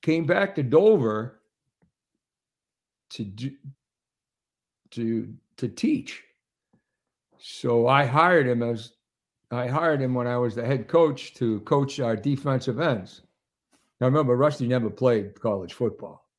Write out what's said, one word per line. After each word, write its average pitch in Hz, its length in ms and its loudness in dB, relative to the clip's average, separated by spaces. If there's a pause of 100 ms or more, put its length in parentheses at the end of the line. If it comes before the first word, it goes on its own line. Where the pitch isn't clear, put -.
came 160 240 0
back 196 300 0
to 151 60 -2
Dover 131 760 2 (1700)
to - 140 -10
do, 107 280 -10 (1400)
to, 113 420 -6 (240)
to 123 120 -6
teach. - 540 -4 (1160)
So 117 480 0
I 135 180 6
hired 156 420 4
him 120 160 0
as, 117 320 -6 (560)
I 123 180 -4
hired 151 340 0
him 127 120 -2
when 123 120 -2
I 123 100 -2
was 123 180 -2
the 117 120 -6
head 127 220 -2
coach 160 460 2
to 110 260 -2
coach 139 400 0
our 113 160 0
defensive 131 640 -2
ends. 123 420 -2 (760)
Now, 127 80 2
remember, 131 280 2
Rusty 139 300 2
never 120 240 0
played 113 500 0
college 98 340 -4
football. 104 540 -6 (100)